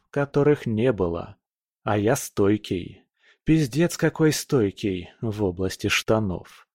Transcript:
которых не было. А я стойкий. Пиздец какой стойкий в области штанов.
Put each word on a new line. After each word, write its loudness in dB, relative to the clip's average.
которых 2
не 0
было. -4
А -2
я 2
стойкий. -2
Пиздец 2
какой 2
стойкий -2
в -4
области -2
штанов. -2